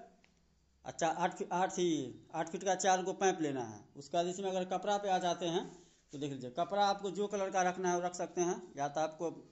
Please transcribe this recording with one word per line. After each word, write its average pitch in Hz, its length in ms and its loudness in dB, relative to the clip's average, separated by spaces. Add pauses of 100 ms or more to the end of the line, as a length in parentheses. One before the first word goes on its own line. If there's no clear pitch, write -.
(840)
अच्छा, - 220 -2
आठ 175 260 2
फीट, - 200 -6
आठ 180 200 2
ही, 180 160 2 (440)
आठ 165 160 -2
फीट 190 140 -6
का 190 140 4
चार 185 260 4
गो 185 120 -2
पाइप 185 260 4
लेना 135 220 0
है। 107 200 -10 (140)
उसके 143 200 -4
बाद 175 100 4
इसमें 190 220 -2
अगर 185 180 0
कपड़ा 190 300 0
पे 202 120 -2
आ 185 100 4
जाते 175 280 0
हैं 180 180 0 (480)
तो 147 40 -10
देख 139 140 -4
लीजिए, 123 200 -8
कपड़ा 196 340 2
आपको 196 260 0
जो 202 180 -2
कलर 196 220 -2
का 190 120 4
रखना 180 260 2
है 175 60 4
वो 175 60 2
रख 180 140 -2
सकते 180 260 -2
हैं, 175 200 2 (160)
या 143 100 0
तो 143 140 -2
आपको 160 280 0 (220)